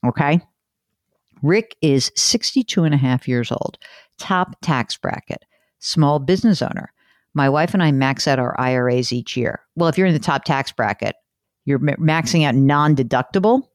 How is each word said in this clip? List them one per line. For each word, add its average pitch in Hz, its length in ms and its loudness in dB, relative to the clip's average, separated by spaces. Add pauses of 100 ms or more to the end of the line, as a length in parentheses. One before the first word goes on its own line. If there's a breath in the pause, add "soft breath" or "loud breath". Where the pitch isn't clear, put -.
Okay? 147 380 0 (1000)
Rick 196 380 0
is 139 340 2
sixty-two - 680 -2
and 147 100 2
a - 20 2
half 127 300 0
years 120 240 -2
old, - 260 -6 (400 loud breath)
top - 460 -4
tax 135 340 -2
bracket, - 480 -10 (320)
small 147 400 0
business 185 460 0
owner. - 280 -10 (440)
"My 143 120 2
wife 151 280 0
and 185 80 4
I 156 80 4
max 135 360 0
out 135 120 2
our 123 200 -2
I 127 140 0
R 127 160 0
As 123 240 0
each 120 240 -6
year." 117 220 -4 (160)
Well, 165 120 0
if 156 80 0
you're 185 120 2
in 175 60 4
the 151 60 2
top 139 240 -2
tax 135 280 -2
bracket, 104 440 -4 (500)
you're 139 120 0
ma-, 143 220 0
maxing 160 440 0
out 135 120 2
non-deductible. 147 1040 2 (140)